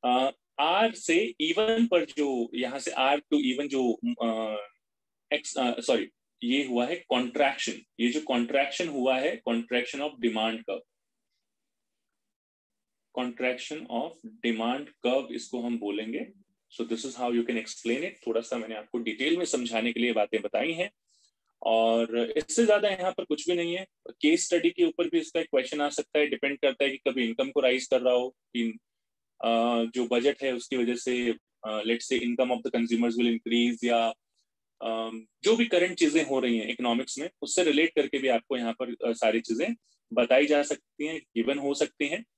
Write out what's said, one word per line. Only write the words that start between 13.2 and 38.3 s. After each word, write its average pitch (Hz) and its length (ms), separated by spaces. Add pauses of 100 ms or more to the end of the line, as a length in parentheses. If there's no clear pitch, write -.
of 123 400 (140)
demand 120 400 (200)
curve 123 260
इसको 120 300
हम 117 180
बोलेंगे। 107 480 (440)
So 117 160
this 113 120
is - 120
how 123 200
you 117 100
can 120 140
explain 113 440
it। 185 280
थोड़ा 113 140
सा 123 160
मैंने 110 180
आपको 107 220
detail 117 400
में 175 80
समझाने 117 480
के 117 60
लिए 120 140
बातें 107 280
बताई 110 300
हैं 180 200 (720)
और 113 720
इससे 233 280
ज्यादा 208 240
यहाँ 185 220
पर 180 120
कुछ 151 260
भी 175 60
नहीं 170 220
है। 190 80 (240)
Case 165 360
study 170 240
के 175 140
ऊपर 165 260
भी 165 100
इसका 160 200
एक 160 60
question 139 360
आ 147 80
सकता 147 300
है, 147 80
Depend 139 320
करता 139 240
है 139 60
कि 135 80
कभी 127 280
income 120 240
को 143 100
राइज 127 280
कर 127 140
रहा 127 120
हो, 127 160
कि, 117 480 (640)
अ, 110 60 (460)
जो 123 140
budget 123 360
है 135 100
उसकी 123 240
वजह 120 180
से, 123 380 (320)
अ, 107 160
let's 117 300
say 127 80
income 123 320
of 120 60
the 120 180
consumers 117 400
will 120 140
increase, 117 540
या, 117 300 (680)
अम, 113 440 (180)
जो 220 120
भी 233 100
current 185 320
चीजें 156 280
हो 135 140
रही 120 180
हैं 104 100
economics 123 520
में, 160 100 (120)
उससे 143 220
relate 160 320
करके 139 220
भी 135 100
आपको 123 300